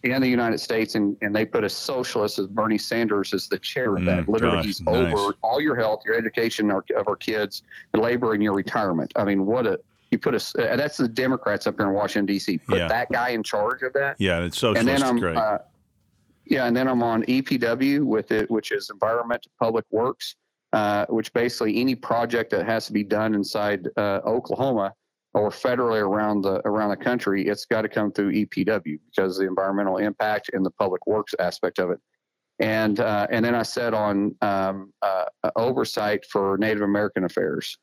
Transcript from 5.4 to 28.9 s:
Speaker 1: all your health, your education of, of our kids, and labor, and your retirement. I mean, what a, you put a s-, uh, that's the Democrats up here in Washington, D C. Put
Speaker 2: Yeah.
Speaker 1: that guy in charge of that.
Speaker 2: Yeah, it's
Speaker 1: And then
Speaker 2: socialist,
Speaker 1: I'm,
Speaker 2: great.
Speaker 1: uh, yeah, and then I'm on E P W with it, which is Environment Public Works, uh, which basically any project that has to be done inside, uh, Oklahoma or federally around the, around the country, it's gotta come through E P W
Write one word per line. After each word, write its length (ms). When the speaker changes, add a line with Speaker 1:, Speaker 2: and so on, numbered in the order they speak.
Speaker 1:
all 200
your 160
health, 280
your 100
education 560
of, 120
of 100
our 80
kids, 480
and 100
labor, 300
and 100
your 100
retirement. 600
I 80
mean, 220
what 200
a, 140
you 80
put 140
a 40
s-, 180
uh, 200
that's 220
the 100
Democrats 600
up 100
here 100
in 60
Washington, 320
D 140
C. 180
Put 220
Speaker 2:
Yeah. 100
Speaker 1:
that 220
guy 180
in 140
charge 400
of 100
that. 260
Speaker 2:
Yeah, 220
it's 200
Speaker 1:
And 140
then 80
Speaker 2:
socialist, 60
Speaker 1:
I'm, 140
Speaker 2:
great. 180
Speaker 1:
uh, 220
yeah, 200
and 100
then 140
I'm 140
on 260
E 120
P 180
W 440
with 280
it, 200
which 200
is 200
Environment 540
Public 320
Works, 440
uh, 340
which 260
basically 460
any 160
project 560
that 140
has 220
to 60
be 100
done 320
inside, 600
uh, 300
Oklahoma 680
or 140
federally 500
around 440
the, 240
around 240
the 60
country, 500
it's 180
gotta 240
come 220
through 180
E 160
P 200
W 340